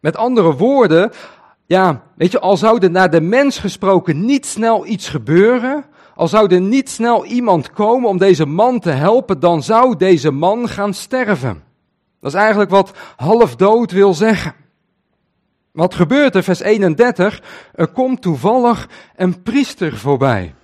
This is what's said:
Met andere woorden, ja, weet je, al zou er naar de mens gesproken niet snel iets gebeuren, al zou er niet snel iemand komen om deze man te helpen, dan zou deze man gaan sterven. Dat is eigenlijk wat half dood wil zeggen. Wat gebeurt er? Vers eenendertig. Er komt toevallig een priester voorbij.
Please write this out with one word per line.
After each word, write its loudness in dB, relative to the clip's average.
Met -4
andere 0
woorden, 2
ja, 0
weet -2
je, -2
al 2
zou 2
er 2
naar 2
de 2
mens 0
gesproken -2
niet -2
snel -2
iets -8
gebeuren, 0
al -2
zou 2
er 2
niet -2
snel -2
iemand -2
komen 0
om -2
deze 2
man 0
te -4
helpen, 0
dan 0
zou 2
deze 2
man -2
gaan -6
sterven. -6
Dat -8
is -4
eigenlijk 0
wat 2
half 0
dood 2
wil 2
zeggen. -2
Wat -2
gebeurt 2
er? 2
Vers -4
eenendertig. 0
Er -2
komt -4
toevallig 0
een -2
priester -4
voorbij. -2